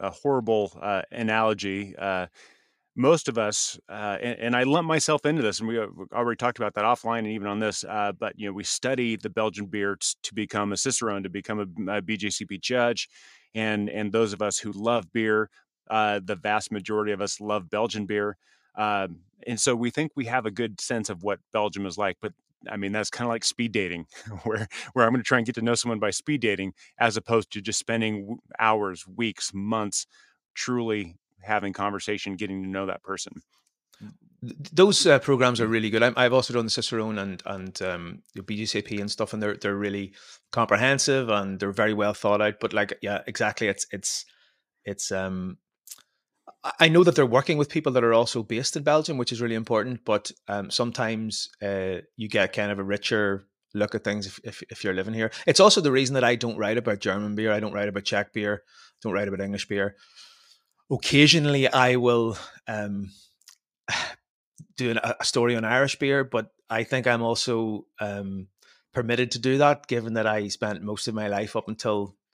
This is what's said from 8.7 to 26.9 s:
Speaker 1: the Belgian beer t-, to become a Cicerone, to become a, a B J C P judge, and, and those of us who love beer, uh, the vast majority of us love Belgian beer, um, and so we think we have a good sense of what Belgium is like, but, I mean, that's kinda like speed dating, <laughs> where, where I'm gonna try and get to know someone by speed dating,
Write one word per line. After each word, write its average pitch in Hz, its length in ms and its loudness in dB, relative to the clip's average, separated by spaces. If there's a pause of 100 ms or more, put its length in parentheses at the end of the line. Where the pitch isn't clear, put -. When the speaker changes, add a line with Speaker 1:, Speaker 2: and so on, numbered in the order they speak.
Speaker 1:
the 104 140 -8
Belgian 104 360 -2
beer 101 300 -4
t-, - 180 -4 (100)
to - 100 -12
become 104 380 -2
a 95 40 -4
Cicerone, 110 460 -2
to 92 80 -8
become 101 280 -8 (300)
a, 104 80 -2
a 104 60 -2
B 104 160 -4
J 101 100 -4
C 101 160 -6
P 98 140 -10
judge, 120 500 0 (460)
and, 107 340 -2
and 104 240 -4
those 110 220 2
of 101 80 -6
us 101 160 0
who 104 140 -8
love 107 380 -2
beer, 107 380 2 (420)
uh, 107 320 2
the 95 140 -6
vast 104 340 -2
majority 107 420 -2
of 98 100 -4
us 101 180 -6
love 104 300 -4
Belgian 107 340 -2
beer, 104 320 -4 (400)
um, 98 440 -2 (260)
and 117 120 -6
so 127 160 2
we 117 160 -2
think 151 240 -4
we 131 120 -6
have 117 200 -2
a 110 40 -6
good 110 300 -6
sense 113 280 -4
of 90 140 -8
what 98 180 -4 (120)
Belgium 101 340 -2
is 85 100 -8
like, 98 240 -2
but, 104 120 -8 (380)
I 107 60 -10
mean, 98 160 -4
that's 107 180 -2
kinda 120 180 -4
like 117 160 -2
speed 117 280 -2
dating, 87 340 -2 (180)
<laughs> 104 200 -12
where, 107 240 -2 (240)
where 120 140 6
I'm 113 60 6
gonna 127 100 2
try 127 160 2
and 113 80 0
get 117 80 -2
to 113 80 -6
know 117 120 2
someone 117 240 0
by 104 120 0
speed 143 320 -2
dating, 98 320 0 (240)